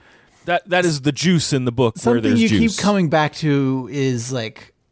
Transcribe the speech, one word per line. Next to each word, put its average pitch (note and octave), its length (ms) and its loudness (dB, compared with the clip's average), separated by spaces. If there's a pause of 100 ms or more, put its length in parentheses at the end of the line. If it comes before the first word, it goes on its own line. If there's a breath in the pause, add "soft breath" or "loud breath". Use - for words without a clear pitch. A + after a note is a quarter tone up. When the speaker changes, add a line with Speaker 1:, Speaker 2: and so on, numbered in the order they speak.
(460 soft breath)
Speaker 1:
That, F3 240 -4
that F3+ 140 2
is D3+ 180 0
the C#3+ 100 0
juice E3 400 0
in C3 140 0
the B2 40 0
book A#2 260 0
where - 60 -6 (140)
Speaker 2:
Something - 60 -2
Speaker 1:
there's A#3+ 180 2
Speaker 2:
you A3+ 80 4
Speaker 1:
juice. G#3+ 280 2
Speaker 2:
keep - 60 -4
coming F#3+ 280 2
back D3+ 240 0
to C3+ 580 -2
is, C3 400 -2
like, A2+ 420 -8 (180)